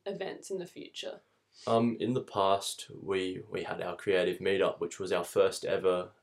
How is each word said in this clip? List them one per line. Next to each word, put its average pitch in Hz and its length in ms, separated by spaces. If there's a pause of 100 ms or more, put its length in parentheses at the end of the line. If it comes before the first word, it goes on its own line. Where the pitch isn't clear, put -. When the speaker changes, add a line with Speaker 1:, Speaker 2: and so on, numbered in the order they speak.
Speaker 1:
events - 440
in 190 80
the 175 80
future? - 540 (460)
Speaker 2:
Um, 117 340
in 110 140
the 101 80
past, - 640 (160)
we, 95 480
we 90 140
had 87 180
our 90 140
creative 90 420
meetup, 95 420
which 87 180
was 92 140
our 87 120
first 95 420
ever 90 460 (100)